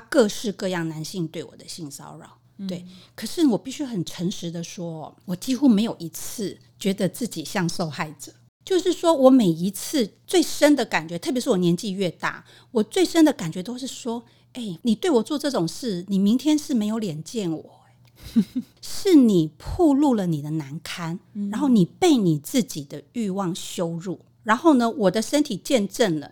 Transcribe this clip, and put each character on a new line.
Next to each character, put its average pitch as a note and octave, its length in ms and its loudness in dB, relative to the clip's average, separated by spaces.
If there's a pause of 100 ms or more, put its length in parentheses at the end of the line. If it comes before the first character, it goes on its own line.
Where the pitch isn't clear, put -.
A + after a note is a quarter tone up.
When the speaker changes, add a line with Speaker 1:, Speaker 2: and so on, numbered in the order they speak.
Speaker 1:
各 A#3+ 180 4
式 G#3 240 -6
各 G3 180 -6
样 E3+ 200 -4
男 D#3 140 -8
性 E3 240 -6
对 D#3 160 -12
我 - 140 -20
的 - 100 -20
性 D#3+ 220 -12
骚 D3+ 280 -16
扰， - 200 -20 (200)
Speaker 2:
嗯。 G3 100 -12
Speaker 1:
对。 F3+ 160 -8 (300)
可 - 140 -12
是 E4+ 180 0
我 A3 120 4
必 - 120 -12
须 C#4+ 160 -8
很 A#3 180 -4
诚 F3 280 -6
实 F3 180 -8
的 E3+ 140 -8
说， E3 520 -12 (100)
我 F3 100 -6
几 B3+ 200 -4
乎 C#4 140 4
没 G#3 140 6
有 A3+ 160 -2
一 E3 100 -10
次 - 480 -10 (220)
觉 F#3+ 120 0
得 G3 160 0
自 A3 200 -6
己 D#3 180 -10
像 F3 240 -2
受 E3+ 180 -4
害 D#3 260 -6
者。 - 200 -18 (300)
就 F#4 160 0
是 F#4 120 0
说 E4 220 2
我 C4 160 6
每 B3+ 180 6
一 E3+ 220 0
次 A#3+ 400 -2 (160)
最 F4+ 160 2
深 D4 340 4
的 C4 80 2
感 F3 240 -2
觉， E3+ 120 -6
特 D#4+ 120 -4
别 B3 80 -2
是 B3+ 120 0
我 G3 60 2
年 F3 200 4
纪 G#3 140 -6
越 F#3 180 -2
大， - 340 -6 (280)
我 A3+ 100 2
最 F4+ 240 0
深 E4 180 4
的 D4+ 80 8
感 D#3+ 200 -6
觉 F3+ 100 -8
都 A#3+ 160 -10
是 C4 80 -10
说 A#3+ 380 -8 (300)
，“哎， G#3+ 280 -8
你 G#3+ 140 2
对 F#4 160 -2
我 A#3 100 4
做 C#4+ 160 -4
这 C#4 140 -4
种 F#3+ 160 0
事， F3 400 -6
你 G3 100 0
明 G3+ 180 4
天 D4+ 220 2
是 D4+ 160 -6
没 G#3 140 0
有 A3 100 -4
脸 D#3+ 260 -6
见 G3+ 280 -6
我， - 340 -12
哎。” - 80 -20 (480)
<laughs> - 400 -6
是 - 320 0
你 G#3 440 6
暴 D#4+ 360 2
露 C4+ 220 4
了 G3 100 0
你 D#3 160 -2
的 D3 100 -8
难 D3+ 320 -6
堪， E3+ 360 -8 (140)
Speaker 2:
嗯。 G3+ 180 -6
Speaker 1:
然 A3+ 100 -4
后 D4 60 2
你 A3 180 8
被 D#4+ 320 4
你 E3+ 220 2
自 A3+ 240 0
己 D#3 200 -10
的 - 200 -16 (100)
欲 A3 160 -4
望 F#3 240 -2
羞 - 460 -6
辱， E3+ 200 -8 (220)
然 A3 160 2
后 D#4+ 180 6
呢， A#3 140 4
我 F#3+ 220 2
的 A3 100 0
身 D4 220 2
体 B3 140 -6
见 A3 300 0
证 F3+ 320 0
了 - 120 -12